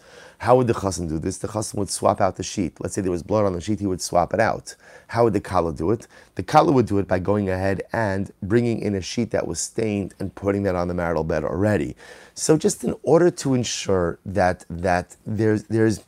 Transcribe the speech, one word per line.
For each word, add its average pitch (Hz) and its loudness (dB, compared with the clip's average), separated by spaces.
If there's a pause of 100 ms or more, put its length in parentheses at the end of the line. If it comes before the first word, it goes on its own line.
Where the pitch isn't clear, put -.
(380)
How 120 4
would 120 4
the - 4
chassan 90 -2
do 78 -2
this? 87 -4
The 98 -6
chassan 107 -6
would 101 -4
swap 104 2
out 92 2
the 95 -8
sheet. - -6
Let's 98 -6
say 104 -4
there 92 -2
was 85 -4
blood 107 0
on 98 0
the 87 -6
sheet, 98 -4
he 101 -4
would 92 -4
swap 87 0
it 98 2
out. - -2 (320)
How 117 2
would 113 4
the 101 2
kala 85 0
do 80 -2
it? - -2 (300)
The 98 -6
kala 156 4
would 123 4
do 101 0
it 95 0
by 92 2
going 98 0
ahead 92 0 (100)
and 98 -2
bringing 113 2
in 104 -2
a 95 -4
sheet - -4
that - 0
was 85 -6
stained 104 -4
and 95 -8
putting 101 -2
that 92 0
on 90 -2
the 90 -4
marital 85 0
bed 78 -2
already. 82 0 (380)
So - 2
just - -2
in - -2
order 170 6
to 139 -2
ensure 95 -2
that, 92 0
that 87 -2 (100)
there's, 107 0
there's 110 2